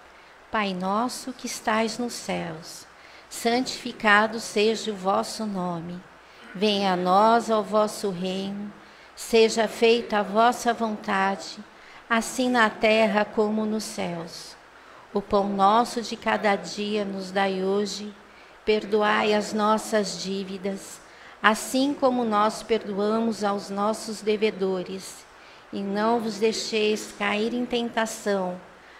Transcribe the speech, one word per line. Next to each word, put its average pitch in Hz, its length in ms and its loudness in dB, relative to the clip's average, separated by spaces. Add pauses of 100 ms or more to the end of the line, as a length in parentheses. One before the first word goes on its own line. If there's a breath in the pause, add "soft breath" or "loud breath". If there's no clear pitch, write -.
(520 loud breath)
Pai 202 220 -2
nosso 202 580 -4
que - 140 -12
estais 226 520 -2
nos 240 140 -4
céus, 170 760 -8 (440 loud breath)
santificado 226 1120 2
seja 220 520 0
o 208 40 -6
vosso 208 500 -2
nome. 180 560 -6 (520 loud breath)
Venha 196 380 2
a 180 60 2
nós 214 520 6
o 214 140 2
vosso 208 460 0
reino. 190 600 -6 (460 loud breath)
Seja 226 540 4
feita 233 500 2
a 208 40 0
vossa 233 500 2
vontade, 208 840 -2 (500 loud breath)
assim 233 400 0
na 233 200 4
terra 214 540 4
como 214 420 0
nos 214 200 -4
céus. 175 720 -8 (560 loud breath)
O 202 80 0
pão 202 260 2
nosso 214 540 4
de 220 160 -8
cada 208 400 2
dia 208 480 -4
nos 190 260 -8
dai 190 320 0
hoje. 202 500 -2 (520 loud breath)
Perdoai 214 680 2
as 208 200 0
nossas 214 680 0
dívidas, 190 800 -8 (420 loud breath)
assim 262 520 2
como 247 320 2
nós 214 360 2
perdoamos 214 840 0
aos 196 240 -2
nossos 208 520 -4
devedores. 190 1040 -2 (460 loud breath)
E 202 100 -6
não 208 380 0
vos 214 180 -4
deixeis 214 800 0
cair 208 360 0
em 247 120 -2
tentação, 220 920 -2 (400 loud breath)